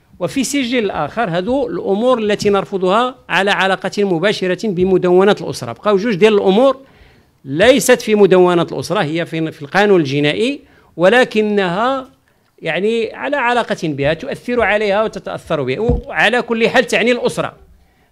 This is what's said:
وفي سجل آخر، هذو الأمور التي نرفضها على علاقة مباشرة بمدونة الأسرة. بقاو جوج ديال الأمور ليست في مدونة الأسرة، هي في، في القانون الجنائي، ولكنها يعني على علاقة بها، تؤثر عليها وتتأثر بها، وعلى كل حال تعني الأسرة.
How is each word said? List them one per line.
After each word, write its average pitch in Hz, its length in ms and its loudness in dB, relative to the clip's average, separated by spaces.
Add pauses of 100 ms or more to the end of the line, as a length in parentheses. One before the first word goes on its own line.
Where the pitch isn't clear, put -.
(200)
وفي 185 240 -4
سجل 240 480 -2
آخر، 185 380 -4
هذو 233 380 -2
الأمور 226 520 -2
التي 208 300 -2
نرفضها 202 680 0 (140)
على 190 220 0
علاقة 190 520 -2
مباشرة 185 640 -2
بمدونة 180 760 2
الأسرة. 127 300 -8
بقاو 202 260 0
جوج 214 180 -2
ديال 208 180 4
الأمور 208 440 2 (680)
ليست 233 560 4
في 214 140 0
مدونة 180 560 4
الأسرة، 156 280 -4
هي 165 260 -4
في، 160 260 -6
في - 100 -18
القانون 190 380 4
الجنائي، 151 600 0 (380)
ولكنها 214 1120 0 (520)
يعني 208 520 -2
على 262 240 -6
علاقة 240 460 -2
بها، 143 300 -2
تؤثر 233 480 -6
عليها 208 420 0
وتتأثر 185 600 -6
بها، 131 160 -4
وعلى 226 600 0
كل 226 280 -2
حال 254 180 2
تعني 220 240 0
الأسرة. 233 440 -4 (560)